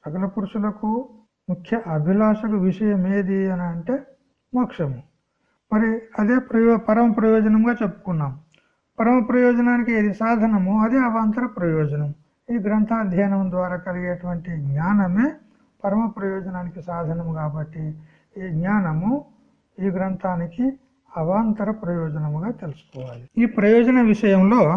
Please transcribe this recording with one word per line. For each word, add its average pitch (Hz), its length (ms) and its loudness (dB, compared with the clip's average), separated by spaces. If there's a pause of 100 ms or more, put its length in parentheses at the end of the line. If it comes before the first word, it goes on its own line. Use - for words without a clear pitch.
సకల 175 240 -6 (100)
పురుషులకు 208 540 -4 (600)
ముఖ్య 180 240 -4 (220)
అభిలాషకు 214 640 2 (100)
విషయం 196 340 0 (160)
ఏది 196 220 -2 (140)
అని 175 200 -4
అంటే 170 220 -6 (600)
మోక్షము. 156 440 -4 (760)
మరి 220 160 2 (320)
అదే 233 160 4 (120)
ప్రయో-, 226 380 4
పరమ 233 200 4 (120)
ప్రయోజనంగా 220 640 4
చెప్పుకున్నాం. 160 520 -4 (680)
పరమ 233 180 4 (120)
ప్రయోజనానికి 240 720 2
ఏది 208 220 2
సాధనమో 220 520 2 (120)
అది 233 120 2 (120)
అవాంతర 226 360 0 (120)
ప్రయోజనం. 151 520 0 (440)
ఈ 240 40 -2 (100)
గ్రంథాధ్యయనం 202 760 0 (120)
ద్వారా 180 220 -2 (100)
కలిగేటువంటి 175 640 -6 (180)
జ్ఞానమే 190 580 0 (560)
పరమ 208 220 0 (120)
ప్రయోజనానికి 185 720 -8
సాధనము. 170 520 -6
కాబట్టి 156 440 -8 (560)
ఈ 185 40 -8 (140)
జ్ఞానము 180 520 0 (720)
ఈ 196 140 0
గ్రంథానికి 185 680 -4 (460)
అవాంతర 208 580 0 (140)
ప్రయోజనముగా 156 680 -4 (120)
తెలుసుకోవాలి. 127 640 -14 (180)
ఈ 240 40 6 (120)
ప్రయోజన 233 440 6 (120)
విషయంలో 202 480 4 (160)